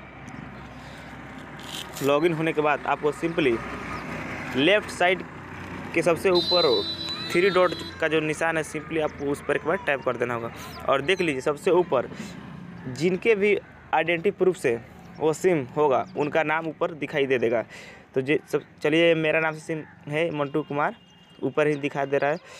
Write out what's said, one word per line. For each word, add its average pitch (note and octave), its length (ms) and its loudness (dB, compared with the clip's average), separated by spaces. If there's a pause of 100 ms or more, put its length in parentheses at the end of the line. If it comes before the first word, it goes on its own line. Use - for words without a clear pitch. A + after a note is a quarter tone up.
(2000)
Login D3 300 4
होने D#3+ 200 0
के D3+ 80 0
बाद D3 260 2
आपको C#3+ 280 0
simply E3 420 0 (1000)
left F#3+ 340 4
side F3+ 320 2 (720)
के E3 80 2
सबसे F3 300 2
ऊपर F3 340 4
हो G#2+ 160 4 (500)
three F3+ 180 6
dot F3+ 240 4 (260)
का D#3+ 80 2
जो D#3 120 4
निशान D#3 360 0
है, D#3 80 2
simply D#3 380 -4
आपको C#3+ 300 -2
उस C#3 120 -4
पर D3 120 2
एक C#3+ 100 -4
बार F3 100 2
type C#3+ 280 -2
कर B2 120 0
देना A#2+ 180 0
होगा। A#2 180 -4 (360)
और C3+ 140 4
देख F#3 180 2
लीजिए, D3 200 0
सबसे D3 320 0
ऊपर D#3 380 4 (760)
जिनके F3 460 2
भी G3+ 220 4 (380)
identity E3 380 2
proof F#3 240 2
से A#2 240 0 (380)
वो D3+ 160 2
सिम D#3 320 2 (100)
होगा C#3 300 4 (100)
उनका D3+ 280 2
नाम D#3 240 0
ऊपर E3+ 240 -2
दिखाई C#3+ 340 -2
दे C3 120 4
देगा। A#2 260 2 (500)
तो C#3 60 2
जे-, C#3+ 220 2
सब, - 200 -4 (200)
चलिए, E3 320 6
मेरा D#3+ 260 2
नाम D#3+ 140 0
से D#3 60 -12
सिम D#3 220 -6 (260)
है D#3 220 0
मंटू D3 320 0
कुमार, D3 320 -2 (480)
ऊपर D3 240 2
ही D3+ 100 2
दिखा C#3+ 280 -2
दे C#3 140 0
रहा C#3 120 4
है। E3 80 0 (220)